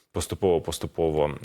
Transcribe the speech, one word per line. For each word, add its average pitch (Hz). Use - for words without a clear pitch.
поступово-поступово, 82